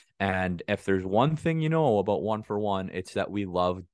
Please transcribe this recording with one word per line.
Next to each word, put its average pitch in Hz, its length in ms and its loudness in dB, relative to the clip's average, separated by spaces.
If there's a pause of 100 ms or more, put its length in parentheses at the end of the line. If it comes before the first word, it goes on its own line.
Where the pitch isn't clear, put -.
(180)
And 92 480 -2
if 104 180 -2
there's 95 200 2
one 120 320 2
thing 160 240 0
you 156 80 0
know 151 300 2
about 98 240 0
One 107 200 -2
for 104 160 -4
One, 98 340 -2
it's 92 200 -8
that 98 180 -2
we 101 140 -2
love 90 380 0 (120)